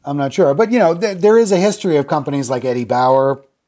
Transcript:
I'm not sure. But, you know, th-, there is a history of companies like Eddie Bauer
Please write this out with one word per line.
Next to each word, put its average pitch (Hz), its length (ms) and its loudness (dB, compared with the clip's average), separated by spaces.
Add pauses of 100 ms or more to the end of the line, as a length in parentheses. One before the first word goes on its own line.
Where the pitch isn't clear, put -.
I'm 143 120 -6
not 139 160 -4
sure. 147 220 2
But, 214 180 0
you 247 60 2
know, 170 160 2
th-, 190 240 -6
there 208 200 4
is 214 140 2
a 180 60 2
history 185 380 0
of 139 100 0
companies 139 420 -4
like 127 160 -4
Eddie 123 200 -4
Bauer 131 600 0 (240)